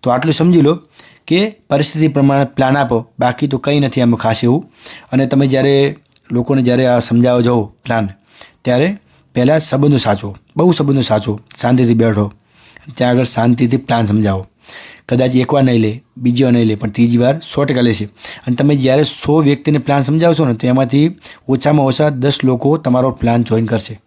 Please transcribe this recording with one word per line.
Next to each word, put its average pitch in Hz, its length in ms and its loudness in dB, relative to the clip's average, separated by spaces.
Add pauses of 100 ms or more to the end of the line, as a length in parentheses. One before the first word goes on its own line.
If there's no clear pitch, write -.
તો 127 80 -2
આટલું 127 240 0
સમજી 170 260 2
લો 151 140 4 (520)
કે 175 140 0 (280)
પરિસ્થિતિ 151 400 0
પ્રમાણે 139 360 2
પ્લાન 131 320 0
આપો, 123 220 0 (200)
બાકી 123 300 -2
તો 135 100 -2
કંઈ 143 220 -2
નથી 135 200 -2
આમાં 120 180 2
ખાસ 113 260 -2
એવું. 127 180 2 (500)
અને 131 140 0
તમે 139 200 0
જ્યારે 139 500 0 (340)
લોકોને 123 320 -2
જ્યારે 123 240 0
આ 123 120 2
સમજાવવા 120 420 2
જાઓ 120 220 0 (220)
પ્લાન 113 240 -4 (560)
ત્યારે 127 240 0 (460)
પહેલાં 139 260 2
સંબંધો 143 380 2
સાચવો, 101 380 -2 (200)
બહુ 170 160 2
સંબંધો 139 300 0
સાચવો, 107 360 -2 (220)
શાંતિથી 123 340 2
બેઠો, 107 380 0 (640)
ત્યાં 123 140 0
આગળ 123 140 2
શાંતિથી 120 520 0
પ્લાન 120 300 -2
સમજાવો. 101 400 -2 (640)
કદાચ 127 280 0
એકવાર 135 280 0
નહીં 120 160 2
લે, 110 220 -2 (140)
બીજી 123 280 0
વાર 123 80 2
નહીં 120 120 2
લે, 107 100 0
પણ 104 160 -8
ત્રીજી 117 280 2
વાર 131 220 2
સો - 240 -4
ટકા 131 160 -2
લેશે. 113 240 0 (420)
અને 123 100 -2
તમે 143 200 2
જ્યારે 131 260 2
સો 151 400 0
વ્યક્તિને 143 360 0
પ્લાન 139 240 0
સમજાવશો 160 420 2
ને 123 100 0
તો 107 120 -6
એમાંથી 135 440 2 (380)
ઓછામાં 139 380 2
ઓછા 151 220 0
દસ 139 360 -2
લોકો 131 320 0
તમારો 127 340 0
પ્લાન 120 320 -2
જોઈન 113 240 -2
કરશે 107 400 -6